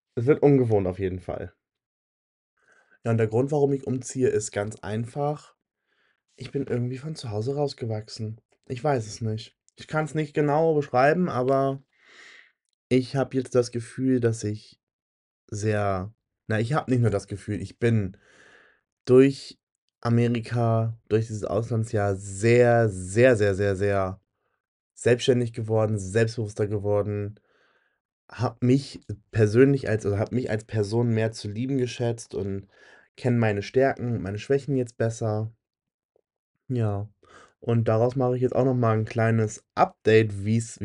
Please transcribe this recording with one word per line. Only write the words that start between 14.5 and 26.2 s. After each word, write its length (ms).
sehr, 640
na, 120
ich 140
hab 140
nicht 120
nur 100
das 160
Gefühl, 340
ich 180
bin 380
durch 540
Amerika, 1000
durch 180
dieses 180
Auslandsjahr 720
sehr, 720
sehr, 480
sehr, 180
sehr, 220
sehr 440
selbstständig 580
geworden, 460
selbstbewusster 680